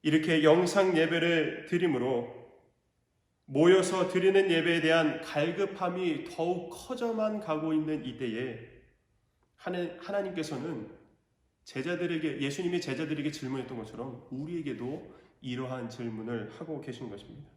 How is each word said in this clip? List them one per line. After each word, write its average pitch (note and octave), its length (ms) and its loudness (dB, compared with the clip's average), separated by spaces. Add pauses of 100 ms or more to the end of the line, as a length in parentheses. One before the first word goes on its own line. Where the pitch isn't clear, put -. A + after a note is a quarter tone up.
이렇게 D#3 420 4
영상 F3+ 520 6
예배를 E3 720 2
드림으로 B2+ 760 0 (1040)
모여서 F3 600 6
드리는 F#3+ 420 4
예배에 E3 320 4
대한 D#3+ 400 4
갈급함이 F3 1040 -2
더욱 F3 440 -4
커져만 A3 720 -4
가고 D#3 320 -2
있는 D3+ 320 0
이때에 A#2+ 540 -6 (1000)
하나-, F3 320 -6 (100)
하나님께서는 D#3+ 920 -6 (760)
제자들에게, D#3+ 760 -2
예수님이 F3 400 -2
제자들에게 D3 480 -4
질문했던 C3 480 -6
것처럼 A#2 540 -10
우리에게도 C#3 840 -6 (280)
이러한 B2+ 480 -6
질문을 A2+ 680 -6
하고 D#3 240 -8
계신 A#2+ 280 -10
것입니다. G2+ 480 -16